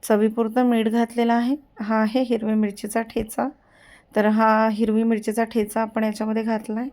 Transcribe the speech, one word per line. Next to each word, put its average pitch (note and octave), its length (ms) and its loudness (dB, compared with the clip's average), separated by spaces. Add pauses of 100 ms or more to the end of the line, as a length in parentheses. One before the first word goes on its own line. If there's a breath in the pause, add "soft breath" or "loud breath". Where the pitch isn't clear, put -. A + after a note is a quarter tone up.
चवीपुरतं A3 600 2
मीठ A#3 260 2
घातलेलं A#3 440 0
आहे. A#3+ 240 0 (240)
हा A3 160 -2
आहे A3 260 0
हिरवी A3+ 320 -2
मिरचीचा G#3+ 480 -2
ठेचा. A3+ 460 -4 (680 soft breath)
तर G#3 100 4
हा A3 460 4
हिरवी G#3+ 300 0
मिरचीचा A3+ 420 0
ठेचा A3 380 -2
आपण A3 220 -4
याच्यामध्ये A3 380 -2
घातला A3 380 -4
आहे. C4 120 -8